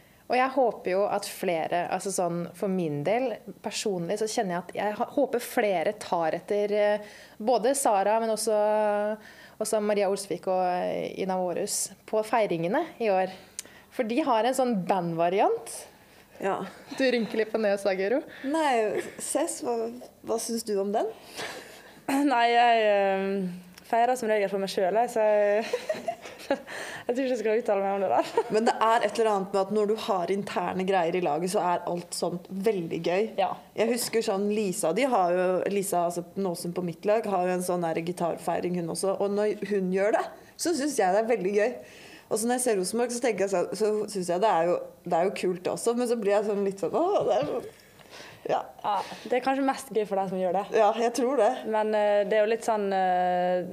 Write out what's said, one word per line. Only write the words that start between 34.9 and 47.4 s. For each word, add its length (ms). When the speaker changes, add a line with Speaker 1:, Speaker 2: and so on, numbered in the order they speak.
Speaker 2:
de 160
har 240
jo, 120
Lisa, 340
altså 180
Nåsen 380
på 100
mitt 220
lag, 200
har 220
jo 100
en 80
sånn 180
der 180
gitarfeiring 800
hun 140
også, 260
og 120
når 240
hun 240
gjør 260
det, 80
så 180
synes 240
jeg 160
det 100
er 60
veldig 260
gøy. 160
Og 100
så 80
når 100
jeg 80
ser 140
Rosenborg, 340
så 80
tenker 240
jeg 60
så, 120
så 180
synes 240
jeg 100
det 80
er 220
jo, 40
det 180
er 80
jo 80
kult 320
også, 280
men 140
så 80
blir 160
jeg 140
sånn 180
litt 160
sånn, 140
åh, 220
det 80
er 160